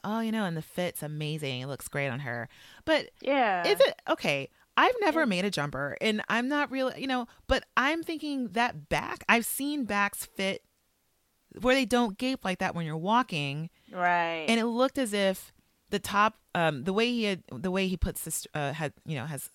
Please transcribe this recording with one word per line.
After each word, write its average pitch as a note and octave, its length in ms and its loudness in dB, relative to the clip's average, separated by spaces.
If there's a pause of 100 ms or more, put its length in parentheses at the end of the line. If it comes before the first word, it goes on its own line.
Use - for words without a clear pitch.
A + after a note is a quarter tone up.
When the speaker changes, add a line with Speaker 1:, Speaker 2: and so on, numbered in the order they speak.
Speaker 1:
"Oh, G#3+ 160 -2
you A3 120 -2
know, A3 120 0
and E3 120 -2
the D#3+ 60 -6
fit's - 400 -6
amazing. D3+ 600 -4
It C3 40 -8
looks C#3 220 -8
great C#3 200 -2
on B2+ 120 -4
her." A#2+ 280 -6 (380)
But D#4+ 240 2 (100)
Speaker 2:
Yeah. A3+ 460 2
Speaker 1:
is - 140 6
it, - 280 6
okay, C#3+ 400 0 (300)
I've F4+ 220 6
never D#4+ 220 4
Speaker 2:
It C#4 40 2
Speaker 1:
made F#3 180 2
a G3+ 60 2
jumper, C#3+ 500 -2
and G#3+ 280 0
I'm A#3+ 200 0
not D4 220 0
really, C4 300 -2
you C4 60 -6
know, B3+ 200 0 (200)
but C4 180 0 (120)
I'm D4+ 260 2
thinking D4 500 -4
that G#3+ 360 -2
back, - 400 -2
I've A3+ 180 6
seen C#4+ 380 -2
backs G3+ 420 -2
fit - 380 -4 (960)
where B3 140 4
they C4+ 120 4
don't A#3+ 300 2
gape B3+ 280 -2
like F#3 160 -2
that F#3 140 -2
when E3+ 120 -4
you're D#3 100 -6
walking. D#3+ 720 0 (240)
Speaker 2:
Right. E3+ 560 0
Speaker 1:
And A3+ 120 4
it A#3 60 0
looked A#3+ 320 2
as A#3 140 0
if G3 400 0 (380)
the G3+ 80 0
top, G#3 400 0 (160)
um, D#3 300 0
the F#3+ 80 -2
way A3+ 160 2
he A#3 160 0
had, G3 180 -2 (100)
the D3+ 180 -4
way F#3+ 180 0
he F#3 80 -2
puts - 280 -2
this, - 300 -8
uh, C#3+ 180 -2
had, D3+ 200 -4 (120)
you D#3 120 -6
know, B2 100 -6
has, D3+ 280 -10